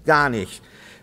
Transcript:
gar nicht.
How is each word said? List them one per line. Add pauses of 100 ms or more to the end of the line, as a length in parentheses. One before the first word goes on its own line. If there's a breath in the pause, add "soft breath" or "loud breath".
gar
nicht. (420 loud breath)